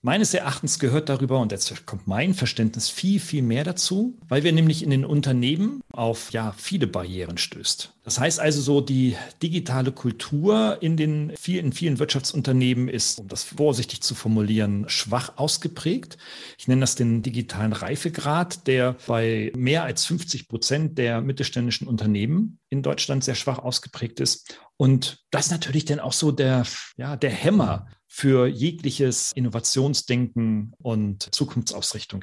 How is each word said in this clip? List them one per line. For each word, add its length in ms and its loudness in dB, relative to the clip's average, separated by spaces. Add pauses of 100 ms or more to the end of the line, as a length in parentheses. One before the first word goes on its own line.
Meines 320 2
Erachtens 440 -2
gehört 300 2
darüber, 320 2
und 100 0
jetzt 340 -6
kommt 220 -10
mein 280 2
Verständnis, 560 0
viel, 280 0
viel 240 -2
mehr 220 0
dazu, 520 -2 (120)
weil 160 2
wir 80 4
nämlich 320 4
in 60 0
den 140 4
Unternehmen 760 0 (100)
auf, 400 -4
ja, 260 -4
viele 300 -2
Barrieren 520 -6
stößt. 540 -6 (120)
Das 160 -2
heißt 180 2
also 220 2
so, 200 4
die 360 2 (260)
digitale 480 0
Kultur 880 0
in 160 2
den 400 0
viel-, 220 -4
in 140 0
vielen 260 0
Wirtschaftsunternehmen 880 2
ist, 300 -2
um 80 -14
das 160 -8
vorsichtig 580 0
zu 140 -2
formulieren, 720 2
schwach 520 -4
ausgeprägt. 800 -4 (380)
Ich 120 -6
nenne 140 4
das 120 2
den 280 2
digitalen 500 -2
Reifegrad, 960 -2
der 260 4 (140)
bei 480 0
mehr 260 2
als 220 -2
fünfzig 420 -4
Prozent 520 -2
der 220 2
mittelständischen 680 -2
Unternehmen 680 0 (100)
in 140 -2
Deutschland 420 0
sehr 100 0
schwach 240 -2
ausgeprägt 640 -6
ist. 400 -4 (160)
Und 540 4
das 200 0
natürlich 360 0
dann 140 0
auch 120 -4
so 180 2
der, 340 4 (320)
ja, 200 -8
der 140 2
Hämmer 580 2 (200)
für 380 4
jegliches 840 0
Innovationsdenken 1500 0
und 560 -2
Zukunftsausrichtung 880 -4